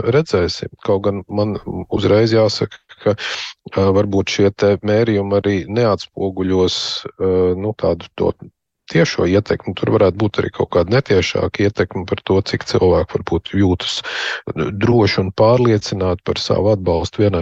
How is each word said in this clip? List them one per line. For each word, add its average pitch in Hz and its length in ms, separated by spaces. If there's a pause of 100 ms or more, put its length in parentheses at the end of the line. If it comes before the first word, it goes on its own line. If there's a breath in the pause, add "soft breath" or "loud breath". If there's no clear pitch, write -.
(100)
redzēsim. 107 720
Kaut 98 240
gan 98 240
man 104 240 (320)
uzreiz 110 480
jāsaka, - 480 (160)
ka, 104 160
ā, - 800
varbūt 98 400
šie 101 160
te 101 320
mērījumi 104 560
arī 101 180 (140)
neatspoguļos, 95 1080 (260)
ā, 95 260 (300)
nu, 107 160
tādu 85 400
to 87 160 (540)
tiešo - 360
ietekmi. 95 480
Tur 110 220
varētu 98 260
būt 107 220
arī - 100
kaut - 220
kāda 87 180
netiešāka 98 720
ietekme 98 400
par 95 160
to, - 240
cik - 240
cilvēki 87 480
varbūt - 400
jūtas 95 380 (580 loud breath)
droši 104 720
un 95 100
pārliecināti 107 960
par - 80
savu - 380
atbalstu 92 500
vienai 98 180